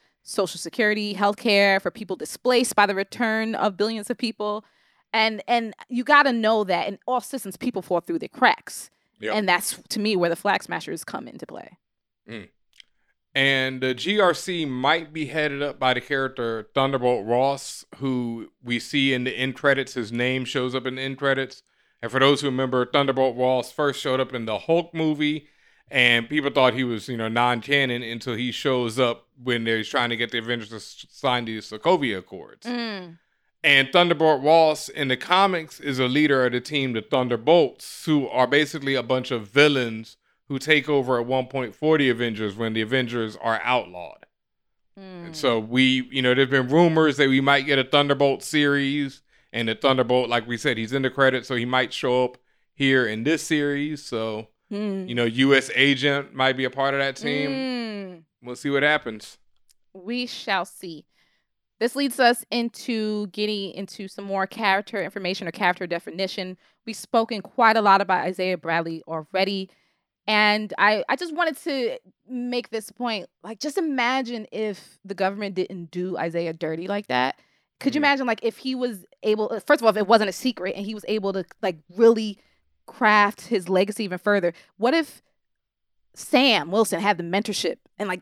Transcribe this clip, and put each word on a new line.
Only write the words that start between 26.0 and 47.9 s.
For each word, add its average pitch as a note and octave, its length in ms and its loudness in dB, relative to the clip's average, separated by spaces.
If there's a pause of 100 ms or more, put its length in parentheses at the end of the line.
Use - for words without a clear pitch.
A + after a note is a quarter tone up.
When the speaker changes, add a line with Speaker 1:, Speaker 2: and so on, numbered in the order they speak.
Speaker 2:
people C#3+ 200 -2
thought B2+ 240 4
he B2+ 100 -2
was, A#2 260 -4
you A#2+ 80 -6
know, A2+ 100 -4
non-canon B2 760 0
until A#2 320 -6
he B2 160 -4
shows B2 460 -2
up A#2+ 300 0 (160)
when A#2+ 200 -2
they're A2+ 200 0
trying B2 260 -2
to A#2+ 60 -2
get A2+ 160 -4
the A#2+ 60 -4
Avengers A2+ 320 -6
to A2+ 80 -14
s-, - 320 -18
sign B2 360 -2
the A2 140 -8
Sokovia A#2 600 0
Accords. D#2 460 -18
Speaker 1:
Mm. G#3+ 520 -10 (460)
Speaker 2:
And C#3 280 6
Thunderbolt D#3+ 500 4
Ross D#3 480 4
in C#3+ 200 -4
the B2+ 80 0
comics F3+ 640 0
is C#3 180 -2
a B2+ 80 2
leader C#3 380 4
of A#2+ 80 0
the B2 80 -2
team, C3+ 320 -4
the A2 80 -2
Thunderbolts, B2+ 1040 0
who D3 240 2
are B2+ 180 2
basically C#3 480 0
a B2 80 -2
bunch B2+ 280 -2
of A2 160 -4
villains B2 680 2 (320)
who C3+ 100 -4
take D3+ 320 2
over B2+ 300 2
at A#2 80 -4
one B2+ 200 -2
point B2+ 280 -6
for D#3 220 2
the C3+ 120 4
Avengers A2 460 -2
when A2+ 180 -4
the A2+ 80 0
Avengers A#2 540 -2
are A2+ 280 -2
outlawed. F2+ 640 -4 (720)
Speaker 1:
Mm. F#3 280 -18
Speaker 2:
And D#3+ 100 -16
so B2 240 0
we, B2+ 500 0
you C3 120 -4
know, B2+ 120 4
there's C3 160 2
been C3 200 2
rumors D#3+ 480 4
that C#3+ 120 4
we C3+ 120 4
might C#3 240 4
get C#3+ 120 2
a C3 60 2
Thunderbolt C#3+ 580 2